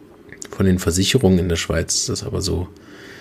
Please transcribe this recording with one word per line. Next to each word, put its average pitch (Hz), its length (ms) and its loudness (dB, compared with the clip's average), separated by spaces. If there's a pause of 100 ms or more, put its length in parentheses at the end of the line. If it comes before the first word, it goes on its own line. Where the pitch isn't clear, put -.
(520)
Von 98 140 0
den 92 140 4
Versicherungen 92 600 4
in 85 100 0
der 85 60 0
Schweiz 80 400 -2
ist - 140 -2
das - 140 -4
aber 92 180 -4
so 87 260 -2 (540)